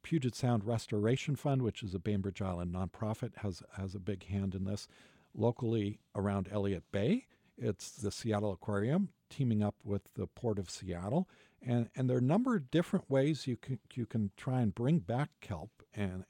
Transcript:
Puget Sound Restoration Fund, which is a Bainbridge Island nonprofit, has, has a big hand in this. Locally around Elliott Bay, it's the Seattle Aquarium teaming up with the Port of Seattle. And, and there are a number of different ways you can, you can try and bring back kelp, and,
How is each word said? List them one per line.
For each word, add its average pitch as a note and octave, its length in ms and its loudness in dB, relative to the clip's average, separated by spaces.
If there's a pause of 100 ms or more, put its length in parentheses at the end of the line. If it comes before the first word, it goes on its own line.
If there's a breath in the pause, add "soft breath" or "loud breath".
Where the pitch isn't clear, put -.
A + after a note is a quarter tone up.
Puget C3 320 0
Sound A#2 300 2
Restoration A#2 720 2
Fund, C#3 240 0
which A2 220 -2
is F#2 120 -4
a F#2+ 40 -2
Bainbridge G2 420 0
Island F2 340 -2
nonprofit, G#2+ 600 -4
has, F#2+ 260 -6 (140)
has F#2+ 180 -6
a G2+ 40 -6
big F#2 260 -6
hand G2 280 -2
in F#2+ 120 -2
this. G2+ 240 -4 (440 loud breath)
Locally A2+ 680 0 (160)
around G2 360 0
Elliott G2+ 400 0
Bay, C3+ 360 2 (300 soft breath)
it's - 340 -4
the G2+ 200 -4
Seattle G#2 400 0
Aquarium A2+ 580 2 (200)
teaming A2+ 340 2
up G#2 120 0 (100)
with G2+ 300 -4
the F#2+ 120 -4
Port G#2+ 320 -2
of F#2 100 -6
Seattle. G2 600 -2 (320 soft breath)
And, A#2+ 340 0
and C3 140 0
there B2+ 80 4
are - 20 4
a B2 40 4
number A3+ 320 4
of C#3+ 140 -2
different - 400 2
ways C#3 380 2
you A#2+ 100 0
can, C3 220 -6 (140)
you A#2 120 -4
can G#2+ 320 0
try B2+ 240 0
and G#2+ 120 2
bring C#3 260 2
back A2+ 320 -2 (100)
kelp, F2 300 -8 (220)
and, F#2+ 360 -4